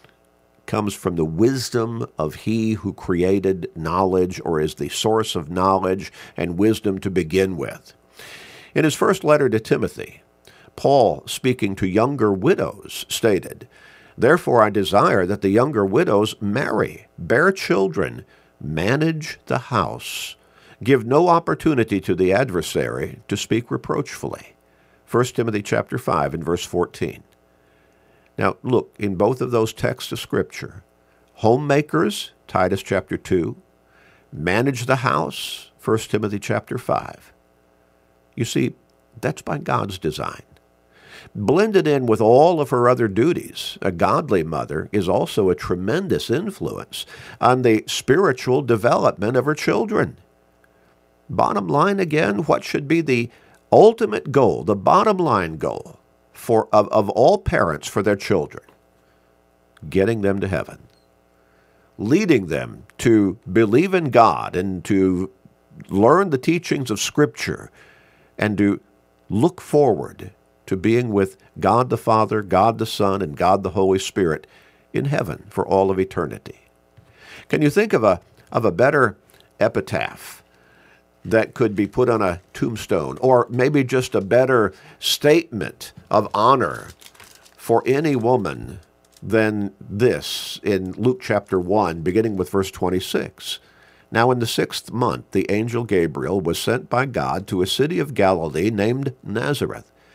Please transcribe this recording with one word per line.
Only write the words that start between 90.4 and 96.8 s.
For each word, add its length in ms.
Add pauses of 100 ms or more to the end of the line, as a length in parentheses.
in 280
Luke 280
chapter 400
one, 420
beginning 340
with 140
verse 220
twenty-six? 880 (500)
"Now 220
in 80
the 80
sixth 420
month, 400
the 180
angel 360
Gabriel 560
was 180
sent 320